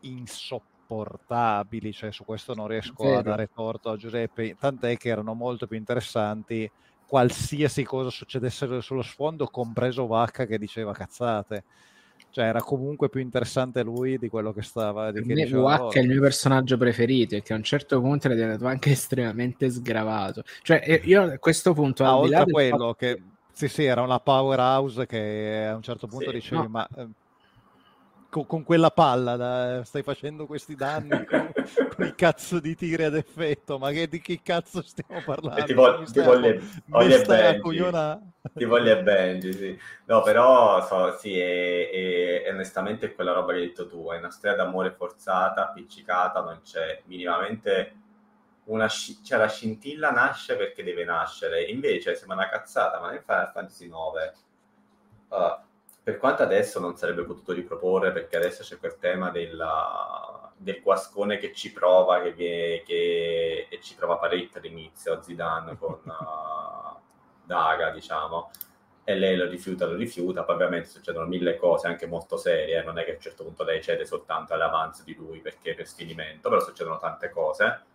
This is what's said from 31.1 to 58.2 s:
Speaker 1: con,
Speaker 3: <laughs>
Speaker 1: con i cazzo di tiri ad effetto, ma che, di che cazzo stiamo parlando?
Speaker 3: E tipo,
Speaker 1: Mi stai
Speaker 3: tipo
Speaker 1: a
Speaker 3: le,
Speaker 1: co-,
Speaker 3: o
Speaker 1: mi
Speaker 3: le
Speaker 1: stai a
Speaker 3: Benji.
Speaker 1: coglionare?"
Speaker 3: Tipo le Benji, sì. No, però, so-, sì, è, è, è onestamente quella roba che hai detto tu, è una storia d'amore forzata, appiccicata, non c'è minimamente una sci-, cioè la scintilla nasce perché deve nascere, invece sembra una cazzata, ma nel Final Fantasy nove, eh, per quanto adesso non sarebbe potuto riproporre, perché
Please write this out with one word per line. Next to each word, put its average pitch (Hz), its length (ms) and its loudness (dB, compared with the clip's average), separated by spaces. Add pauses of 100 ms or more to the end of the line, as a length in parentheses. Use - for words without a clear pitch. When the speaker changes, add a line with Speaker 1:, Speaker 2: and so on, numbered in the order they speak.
Speaker 1:
con, - 280 0
Speaker 3:
<laughs> - 420 -2
Speaker 1:
con 180 120 -2
i - 80 -8
cazzo 175 440 2
di 160 160 -6
tiri 165 280 -2
ad 151 120 0
effetto, 151 640 -4
ma 135 140 -2
che, 165 160 -2
di 160 120 -8
che 175 220 -6
cazzo 170 400 -4
stiamo - 420 -12
parlando? 147 380 -4
Speaker 3:
E 147 40 0
tipo, 127 340 8
Speaker 1:
Mi 160 80 -10
stai 131 160 2
Speaker 3:
tipo 123 120 10
Speaker 1:
a 127 40 6
Speaker 3:
le, 110 180 6
Speaker 1:
co-, - 400 -2
Speaker 3:
o - 40 8
Speaker 1:
mi 123 80 10
Speaker 3:
le 131 100 12
Speaker 1:
stai 110 200 6
a 107 40 8
Speaker 3:
Benji. 104 180 6
Speaker 1:
coglionare?" 170 600 -2 (340)
Speaker 3:
Tipo 117 200 2
le 110 260 6
Benji, 92 520 2
sì. 95 260 -8 (260)
No, 113 160 6
però, 110 640 8
so-, 92 320 2
sì, 95 220 -4
è, 90 500 0
è, 90 540 0
è 95 80 -4
onestamente 95 640 -6
quella 90 160 -2
roba 90 220 0
che 90 60 -2
hai 87 80 -4
detto 87 200 -12
tu, 82 220 -12
è 82 80 -6
una 85 140 -12
storia 101 260 -2
d'amore 92 340 -2
forzata, 92 800 -4
appiccicata, 90 720 -4
non 82 200 -10
c'è 80 440 -8
minimamente 92 920 -4 (680)
una 110 240 0
sci-, - 340 -10
cioè 127 160 0
la 107 80 6
scintilla 135 640 -4
nasce 127 460 0
perché 101 260 -6
deve 87 220 -6
nascere, 82 580 -2
invece 104 520 -2
sembra 95 200 -10
una 95 140 -2
cazzata, - 500 -2
ma 87 120 -8
nel - 140 -12
Final 90 280 0
Fantasy 90 340 -12
nove, 80 460 -8 (960)
eh, 90 280 0 (460)
per - 140 -4
quanto 139 260 2
adesso 101 380 2
non 87 160 -6
sarebbe 85 260 -4
potuto 87 300 -10
riproporre, 90 580 0
perché 85 240 -6